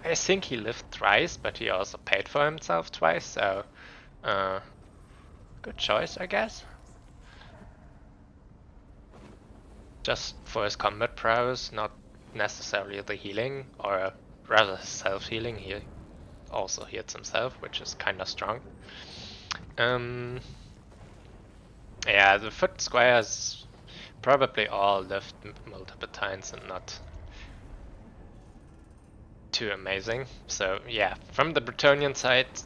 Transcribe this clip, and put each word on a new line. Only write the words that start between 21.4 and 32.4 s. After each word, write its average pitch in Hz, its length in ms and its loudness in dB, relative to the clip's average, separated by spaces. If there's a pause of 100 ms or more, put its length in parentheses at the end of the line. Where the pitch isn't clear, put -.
yeah, 98 300 10
the 104 140 -2
foot - 300 0
squares - 880 4 (560)
probably 127 460 4
all 101 340 2
lived 95 320 -6 (100)
m-, 104 100 -14 (160)
multiple 98 380 -12
times 98 440 -6
and 95 160 -14
not - 300 -10 (2500)
too 113 180 0
amazing. 98 560 -2 (200)
So 95 420 -2
yeah, 104 260 2 (180)
from 156 200 4
the 147 80 2
Bretonnian 139 560 6
side, 127 320 6 (180)